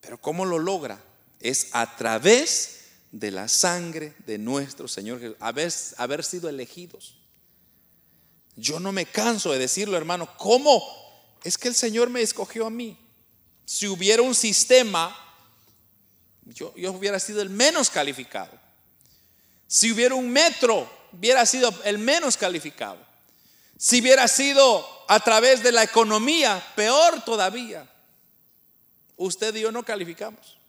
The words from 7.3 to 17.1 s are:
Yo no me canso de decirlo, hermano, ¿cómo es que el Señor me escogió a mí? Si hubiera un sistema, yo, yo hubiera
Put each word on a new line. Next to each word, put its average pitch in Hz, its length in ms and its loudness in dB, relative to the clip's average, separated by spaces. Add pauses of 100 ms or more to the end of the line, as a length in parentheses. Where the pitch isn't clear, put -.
Yo 139 240 -6
no 190 120 -6
me 190 140 -4
canso 214 460 -2
de 135 80 0
decirlo, 190 380 -2
hermano, 165 300 -4 (100)
¿cómo 254 460 6 (600)
es 180 140 -4
que 247 100 -6
el 240 80 -4
Señor 233 340 0
me 247 120 -4
escogió 220 440 -4
a 226 60 -8
mí? 226 260 -12 (680)
Si - 240 -6
hubiera 196 360 2
un 254 100 2
sistema, 214 840 2 (1300)
yo, - 300 -16
yo 185 160 -8
hubiera 196 280 -4